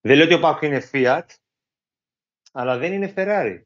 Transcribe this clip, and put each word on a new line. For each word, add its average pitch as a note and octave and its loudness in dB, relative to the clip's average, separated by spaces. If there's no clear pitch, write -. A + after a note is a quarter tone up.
Δεν B2+ 4
λέω D#3 6
ότι E3 4
ο E3 2
παοκ D#3 0
είναι C#3 -4
Fiat, C3+ 0
αλλά B2+ -4
δεν E3+ -4
είναι G3 -6
Ferrari. F#3+ -2